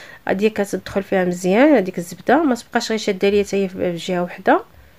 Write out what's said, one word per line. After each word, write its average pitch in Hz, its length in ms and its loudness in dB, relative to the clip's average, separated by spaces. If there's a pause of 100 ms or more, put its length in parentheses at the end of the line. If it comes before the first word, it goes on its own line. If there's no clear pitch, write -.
(280)
غادي 196 220 0
كتدخل 196 520 -4
فيها 190 220 0
مزيان 185 500 4
هذيك 190 240 0
الزبده، 214 440 0
ما 277 120 2
تبقاش - 340 -6
غير 220 100 -2
شاده 196 300 0
ليا 202 160 2
حتى 196 200 -2
هي 185 40 -4
في 180 260 -4
جهه 175 280 -4
وحده. 247 380 0 (380)